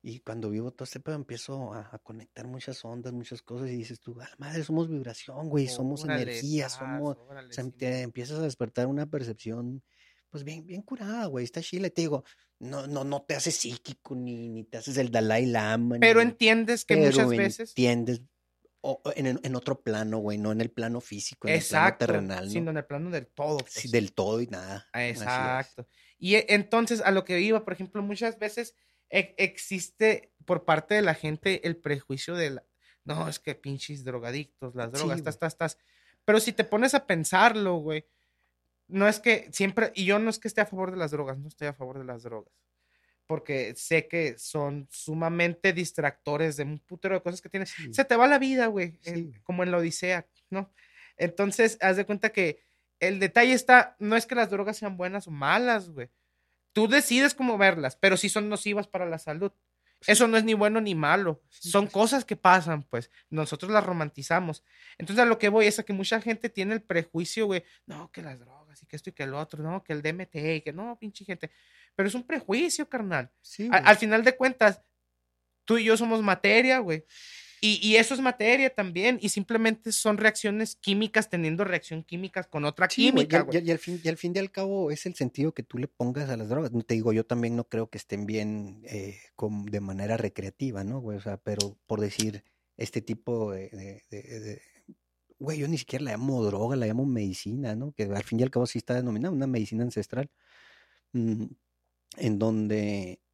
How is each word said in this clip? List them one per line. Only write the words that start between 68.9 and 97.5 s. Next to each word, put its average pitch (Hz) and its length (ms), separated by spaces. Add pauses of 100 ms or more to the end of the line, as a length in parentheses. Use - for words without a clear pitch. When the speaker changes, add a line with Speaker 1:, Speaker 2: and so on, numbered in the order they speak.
Speaker 2:
esto 151 140
y - 40
que 151 100
el 135 100
otro, 151 300
no, 175 200
que - 80
el 151 120
D 156 60
M 175 180
T, 160 300
y 151 40
que 151 100
no, 220 280
pinche 202 260
gente". 170 240 (460)
Pero 196 140
es 202 40
un 247 140
prejuicio, 302 600
carnal. 180 440 (100)
Speaker 1:
Sí, - 220
Speaker 2:
A-, 226 60
Speaker 1:
güey. 226 160
Speaker 2:
al 208 120
final 220 260
de 254 120
cuentas, 254 480 (840)
tú 233 140
y 220 60
yo 226 120
somos 226 240
materia, 214 560
güey. 170 280 (540)
Y, 208 220
y 214 140
eso 226 180
es 254 60
materia 254 500
también, 202 500
y 202 100
simplemente 220 600
son 214 280
reacciones 214 560
químicas 214 520
teniendo 170 360
reacción 165 400
químicas 180 420
con 147 200
otra 160 220
Speaker 1:
Sí, 240 220
güey, 262 160
Speaker 2:
química, 156 120
Speaker 1:
y - 20
al, 151 60
Speaker 2:
güey. 135 100
Speaker 1:
y - 60
al, 170 60
y 165 40
al 160 80
fin, 175 240
y 165 60
al 165 80
fin 175 180
y - 20
al 196 140
cabo 196 400
es 151 160
el 180 80
sentido 139 400
que 123 80
tú - 160
le 135 80
pongas 127 420
a 123 80
las 107 120
drogas. 127 220
No 117 120
te - 100
digo, 110 200
yo 110 120
también 117 300
no 117 120
creo 113 220
que - 80
estén 101 300
bien, 107 580
eh, 101 320 (180)
con, 104 300
de 101 140
manera 101 380
recreativa, 101 640
¿no, 117 160
güey? 107 180
O 98 40
sea, 101 160
pero 101 500
por 107 120
decir, 104 440 (340)
este 113 240
tipo 113 500
de, 95 180
de, 98 420
de, 110 280
de, 104 220 (800)
güey, 151 180
yo 143 100
ni 156 120
siquiera - 260
la - 60
llamo 123 320
droga, 104 320
la 123 100
llamo 120 220
medicina, 110 680